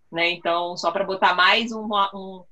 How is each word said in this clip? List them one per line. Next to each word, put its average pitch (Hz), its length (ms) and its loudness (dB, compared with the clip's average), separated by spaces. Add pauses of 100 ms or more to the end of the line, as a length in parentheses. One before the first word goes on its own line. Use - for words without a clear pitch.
(120)
né? 170 180 0
Então, 175 460 -2
só 170 160 0
pra 196 100 0
botar 190 320 2
mais 214 380 4
uma, 214 420 -2
um, 190 380 -14